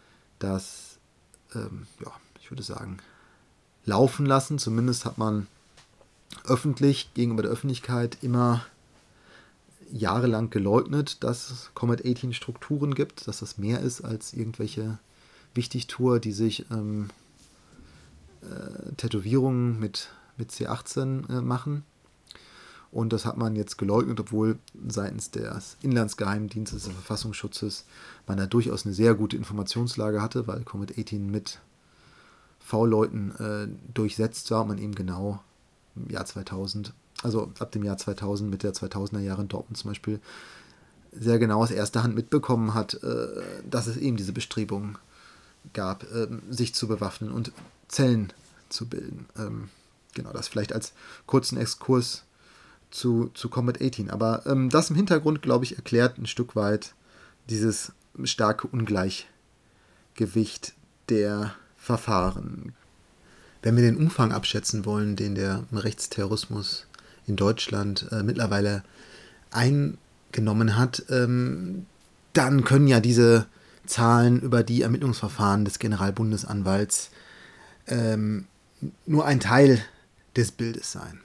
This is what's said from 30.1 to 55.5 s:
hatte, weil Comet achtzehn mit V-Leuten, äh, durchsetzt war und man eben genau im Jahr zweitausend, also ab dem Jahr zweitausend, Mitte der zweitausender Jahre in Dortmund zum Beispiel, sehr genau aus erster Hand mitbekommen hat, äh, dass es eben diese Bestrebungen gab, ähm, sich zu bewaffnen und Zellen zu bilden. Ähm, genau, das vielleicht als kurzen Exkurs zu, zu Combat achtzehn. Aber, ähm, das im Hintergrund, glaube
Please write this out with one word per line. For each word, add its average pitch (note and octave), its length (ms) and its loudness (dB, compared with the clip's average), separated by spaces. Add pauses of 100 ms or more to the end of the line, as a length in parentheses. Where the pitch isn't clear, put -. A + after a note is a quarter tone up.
hatte, A2+ 260 -4
weil G#2+ 160 -6
Comet G2 340 -10
achtzehn G#2 320 -6
mit G#2 300 -6 (1000)
V-Leuten, A2 760 0
äh, G#2 320 -6 (260)
durchsetzt A2 560 -2
war A2+ 120 2
und G#2+ 80 -2
man G2+ 100 -4
eben G#2 160 -6
genau G2 480 -4 (520)
im - 140 -10
Jahr - 160 -6
zweitausend, G2 680 -8 (280)
also A2 380 -2
ab A#2+ 120 -10
dem G#2 120 -4
Jahr G2+ 140 -2
zweitausend, G2+ 520 -4
Mitte G2 180 -4
der F#2+ 60 -4
zweitausender G2+ 480 -6
Jahre G2 200 -4
in G2+ 60 -6
Dortmund G#2 300 -10
zum G#2 140 -8
Beispiel, G#2+ 280 -6 (920)
sehr A#2 280 2
genau A2 240 4
aus A#2 80 2
erster G#2 320 0
Hand A#2 120 0
mitbekommen A2+ 580 0
hat, A2 300 -2
äh, - 380 -4 (280)
dass - 180 -2
es A#2 100 -4
eben B2 200 0
diese F#2+ 160 -4
Bestrebungen G#2 640 -6 (760)
gab, G2 400 -6
ähm, A#2 360 -4
sich A#2+ 260 -2
zu A#2 120 -4
bewaffnen G#2+ 440 -4
und A#2 200 -4 (360)
Zellen A#2+ 460 2 (360)
zu - 180 -8
bilden. - 400 -10 (100)
Ähm, G#2+ 320 -8 (440)
genau, - 200 -10
das - 140 -8
vielleicht - 260 -4
als - 200 -6 (340)
kurzen B2+ 300 2
Exkurs A#2+ 640 0 (680)
zu, A#2+ 420 0
zu - 160 -6
Combat B2 320 -2
achtzehn. A#2 280 -2
Aber, A2+ 360 0
ähm, C3+ 240 2
das D3+ 200 4
im D#3 60 0
Hintergrund, D#3 460 2
glaube B2 240 4